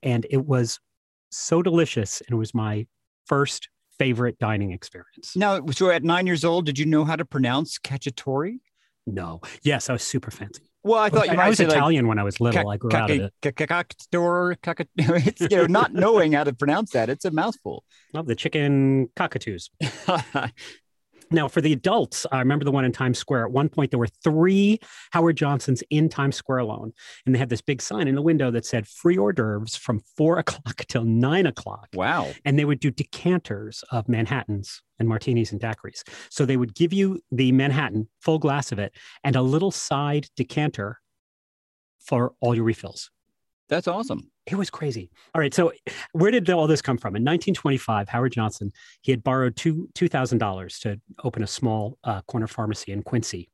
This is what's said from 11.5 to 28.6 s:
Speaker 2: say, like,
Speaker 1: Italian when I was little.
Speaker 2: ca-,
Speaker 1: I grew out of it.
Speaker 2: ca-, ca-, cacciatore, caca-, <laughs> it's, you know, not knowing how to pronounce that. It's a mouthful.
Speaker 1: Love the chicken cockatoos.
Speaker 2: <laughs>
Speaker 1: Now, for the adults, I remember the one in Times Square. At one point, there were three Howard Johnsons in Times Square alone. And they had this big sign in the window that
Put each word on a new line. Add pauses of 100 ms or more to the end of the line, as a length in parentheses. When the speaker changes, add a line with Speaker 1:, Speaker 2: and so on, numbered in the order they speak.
Speaker 2:
say,
like,
Speaker 1:
Italian
when
I
was
little.
Speaker 2:
ca-,
Speaker 1:
I
grew
out
of
it. (100)
Speaker 2:
ca-,
ca-,
cacciatore,
caca-,
<laughs>
it's,
you
know,
not
knowing
how
to
pronounce
that.
It's
a
mouthful. (280)
Speaker 1:
Love
the
chicken
cockatoos. (360)
Speaker 2:
<laughs> (800)
Speaker 1:
Now,
for
the
adults,
I
remember
the
one
in
Times
Square.
At
one
point,
there
were (160)
three (320)
Howard
Johnsons
in
Times
Square
alone. (320)
And
they
had
this
big
sign
in
the
window
that